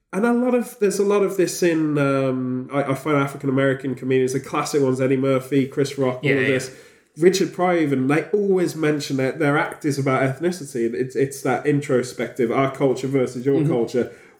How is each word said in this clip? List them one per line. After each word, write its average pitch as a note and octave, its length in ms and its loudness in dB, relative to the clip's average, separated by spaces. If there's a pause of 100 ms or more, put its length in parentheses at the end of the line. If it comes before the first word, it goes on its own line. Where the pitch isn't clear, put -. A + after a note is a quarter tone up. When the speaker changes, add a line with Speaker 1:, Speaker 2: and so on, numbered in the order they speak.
(140)
Speaker 1:
and G3 120 0
a A#3 80 4
lot B3 220 2
of, - 240 -4
there's F#3+ 200 0
a G3+ 60 2
lot G3+ 180 2
of F#3+ 140 -2
this E3+ 240 0
in, D#3+ 360 2
um, C3 760 -2
I, C#3 200 0
I C3+ 40 0
find D3+ 220 0
African-American C3+ 800 0
comedians, C3 380 0
the C#3 60 0
classic C#3+ 420 -2
ones, C3 200 2
Eddie C3 160 2
Murphy, C3+ 500 2
Chris C#3 300 -2
Rock, B2+ 260 0
all C#3 60 0
Speaker 2:
Yeah, C#3 60 4
Speaker 1:
of C3 80 2
Speaker 2:
yeah. - 40 2
Speaker 1:
this. C3 280 -2 (420)
Richard F3+ 360 4
Pryor F3+ 260 0
even, C3+ 280 2
they D#3 240 2
always F#3 440 2
mention D3+ 420 0
that C3 220 -2
their D3 180 2
act - 280 -4
is C#3 140 0
about C3 240 0
ethnicity. C3 720 -2
It's, B2+ 220 -4
it's C#3 260 -2
that C3 240 -2
introspective, B2+ 840 0
our C3+ 220 2
culture C3 340 0
versus B2+ 380 -2
your C#3 140 2
Speaker 2:
Mm-hmm. C#3+ 100 2
Speaker 1:
culture. A#2+ 420 0 (280)